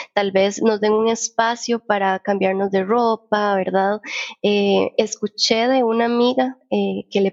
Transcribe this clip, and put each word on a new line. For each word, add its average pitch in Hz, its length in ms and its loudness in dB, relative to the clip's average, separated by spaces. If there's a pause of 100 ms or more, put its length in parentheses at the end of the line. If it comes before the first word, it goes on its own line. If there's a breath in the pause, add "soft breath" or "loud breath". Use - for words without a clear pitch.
(140 loud breath)
tal 202 160 0
vez 196 320 0
nos 220 180 2
den 214 120 2
un 220 160 2
espacio 233 720 -2
para 196 400 0
cambiarnos 196 500 -2
de 190 140 0
ropa, 220 720 0
¿verdad? 190 440 -2 (400 loud breath)
Eh, 202 580 2
escuché 220 680 -2
de 262 160 2
una 226 220 2
amiga, 254 540 0 (120)
eh, 202 400 -2
que 196 100 0
le 196 120 2